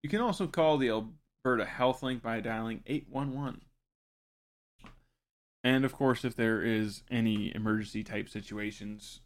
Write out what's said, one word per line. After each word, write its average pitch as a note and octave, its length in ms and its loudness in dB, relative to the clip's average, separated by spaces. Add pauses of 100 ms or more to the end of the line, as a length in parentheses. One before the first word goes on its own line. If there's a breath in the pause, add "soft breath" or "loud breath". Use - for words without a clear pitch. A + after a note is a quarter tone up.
You D3 80 -6
can G#3 100 0
also G#3 260 0
call D#3 300 6
the C3 140 4
Alberta A2 720 0
Health B2+ 380 2
Link B2+ 200 -4
by A2+ 180 -2
dialing A2+ 460 -4
eight C#3+ 220 -4
one C#3 240 -4
one. C3+ 300 -6 (2000)
And C3 220 4
of B2+ 80 -2
course, C3 320 0
if A#2 100 -4
there A2+ 260 2
is G#2+ 480 -2
any A2+ 440 0
emergency G#2+ 500 -2
type G#2 240 -8
situations G#2 960 -10